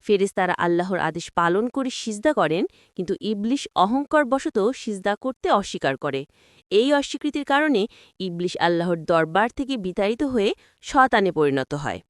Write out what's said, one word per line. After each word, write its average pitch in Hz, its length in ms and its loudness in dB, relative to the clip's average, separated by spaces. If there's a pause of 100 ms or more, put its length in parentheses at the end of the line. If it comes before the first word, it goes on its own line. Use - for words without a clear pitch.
ফেরেশতারা 190 520 2
আল্লাহর 175 420 0
আদেশ 156 260 -4 (100)
পালন 180 320 2
করে 262 220 -4
সিজদা 220 440 -2
করেন, 170 300 2 (300)
কিন্তু 185 280 -4
ইবলিস 214 420 -4 (120)
অহংকারবশত 269 800 0 (140)
সিজদা 202 440 -4
করতে 262 360 -6
অস্বীকার 190 460 0
করে। 135 240 -6 (500)
এই 226 220 4
অস্বীকৃতির 285 520 -4
কারণে 277 360 2 (380)
ইবলিস 175 380 -4
আল্লাহর 170 460 2
দরবার 165 460 2
থেকে 269 280 -6
বিতাড়িত 202 460 -2
হয়ে 247 260 0 (340)
শয়তানে 240 480 4
পরিণত 139 420 2
হয়। 131 260 -6 (100)